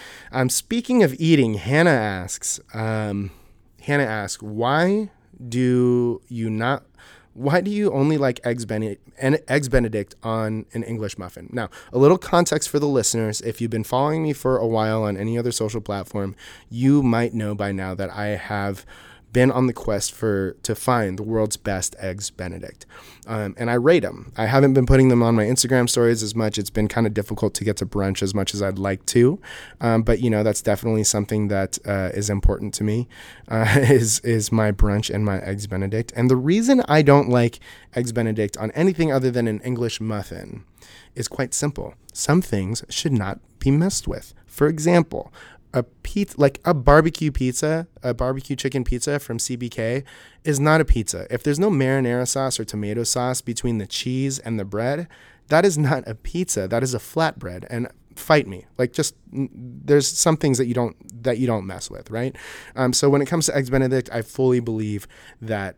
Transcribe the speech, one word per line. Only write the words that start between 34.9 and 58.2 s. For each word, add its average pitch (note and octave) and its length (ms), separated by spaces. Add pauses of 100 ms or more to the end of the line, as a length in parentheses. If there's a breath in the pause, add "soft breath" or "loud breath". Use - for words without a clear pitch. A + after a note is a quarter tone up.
and G#2 120
my F#2+ 160
eggs G2+ 260
Benedict. G2 480
And B2 160
the B2+ 60
reason A3+ 500
I D3+ 140
don't C#3+ 280
like A#2+ 300 (360 loud breath)
eggs A#2+ 180
Benedict A2 420
on G#2+ 160
anything E3 400
other C3 180
than A#2+ 180
an G#2+ 120
English A#2+ 400
muffin G#2 640 (520 loud breath)
is A#2+ 120
quite - 260
simple. - 420 (180)
Some E3 280
things G2+ 480
should - 240
not G2 260 (200)
be C3+ 120
messed E3+ 360
with. - 260 (120)
For - 220
example, D#3+ 640 (400 loud breath)
a B2+ 100
pizza, - 560
like C#3 240
a E3+ 100
barbecue D3+ 560
pizza, D#3 580 (140)
a B2 120
barbecue C3 420
chicken C3 300
pizza C#3+ 340
from A#2 180
C B2 200
B A#2+ 100
K A#2+ 380 (400 loud breath)
is C#3+ 160
not D#3 180
a D#3 60
pizza. G2 440
If A#2+ 140
there's D3 160
no G3+ 100
marinara C3 560
sauce C3+ 320
or A2+ 60
tomato G#2+ 400
sauce B2+ 380
between A#2 360
the G2+ 80
cheese C3 540
and A2+ 180
the G2+ 80
bread, B2 440 (400 soft breath)
that E3 160
is F3+ 120
not C#3+ 300
a A2 80
pizza. C3+ 540
That A#2 140
is B2+ 120
a A2 40
flatbread. F#2+ 680
And A#2+ 200 (260)
fight D#3 320